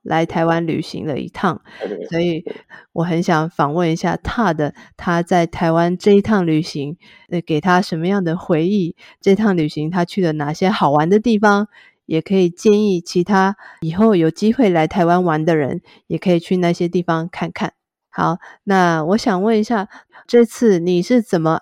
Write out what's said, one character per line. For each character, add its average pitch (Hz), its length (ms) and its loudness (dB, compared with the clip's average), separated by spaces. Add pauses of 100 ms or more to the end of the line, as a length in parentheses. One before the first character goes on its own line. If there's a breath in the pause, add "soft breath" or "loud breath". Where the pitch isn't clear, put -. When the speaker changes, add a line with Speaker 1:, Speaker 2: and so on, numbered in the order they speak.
Speaker 1:
来 165 240 -2
台 165 180 -2
湾 165 220 0
旅 165 160 -2
行 - 240 -10
了 143 100 -6
一 123 120 -8
趟， - 340 -6 (160)
Speaker 2:
对。 - 180 -10
对。 - 100 -12
Speaker 1:
所 165 140 -4
以 170 240 -2 (480 loud breath)
我 165 120 -2
很 170 180 0
想 160 260 0
访 147 240 -2
问 165 200 0
一 - 20 -2
下 170 220 -2
Todd， 165 560 -2 (240 loud breath)
他 170 260 -2
在 170 240 0
台 165 240 -2
湾 170 260 0
这 208 140 0
一 202 100 6
趟 202 240 0
旅 160 160 0
行， 151 360 -8 (340 soft breath)
呃， 175 100 -4
给 151 200 -2
他 180 200 2
什 185 160 -4
么 165 120 -2
样 196 160 0
的 160 120 -2
回 160 300 0
忆？ 190 300 -2 (240 loud breath)
这 196 160 2
趟 208 200 0
旅 156 120 0
行 156 200 -6
他 175 160 -2
去 185 200 -2
了 160 80 0
哪 151 200 -4
些 180 160 -2
好 143 220 0
玩 151 180 2
的 208 120 4
地 220 180 2
方？ 208 300 2 (380 soft breath)
也 160 140 -2
可 190 140 -4
以 185 160 4
建 208 320 2
议 190 180 2
其 175 220 -2
他 190 340 2 (240 loud breath)
以 160 120 -4
后 214 240 4
有 160 120 4
机 208 240 0
会 233 160 2
来 160 200 2
台 185 160 0
湾 175 180 2
玩 156 220 0
的 170 100 2
人， 156 260 -2 (280 soft breath)
也 165 100 -4
可 180 140 0
以 170 80 2
去 185 160 -2
那 175 160 2
些 175 160 -2
地 180 120 -2
方 165 300 -4
看 170 220 -8
看。 - 200 -6 (380)
好， 170 280 -2 (260 loud breath)
那 175 400 2
我 185 120 0
想 190 260 -2
问 220 160 2
一 214 40 2
下， 214 260 -4 (380 loud breath)
这 240 180 4
次 208 360 2
你 175 200 0
是 240 220 2
怎 180 180 -2
么 160 220 2